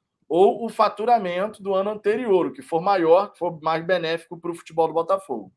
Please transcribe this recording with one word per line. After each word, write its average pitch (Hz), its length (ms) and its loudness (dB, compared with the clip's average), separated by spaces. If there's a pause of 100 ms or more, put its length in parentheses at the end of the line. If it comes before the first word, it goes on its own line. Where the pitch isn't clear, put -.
(280)
ou 208 360 2
o 220 40 -6
faturamento 208 920 0
do 196 120 -2
ano 196 160 0
anterior, 208 560 0
o 135 60 -6
que 131 100 -18
for 165 180 -4
maior, 190 500 4
que - 80 -20
for 170 220 -6
mais 160 260 -2
benéfico 165 540 -4
pro 170 140 -8
futebol 165 340 -2
do 156 60 -10
Botafogo. 165 640 -4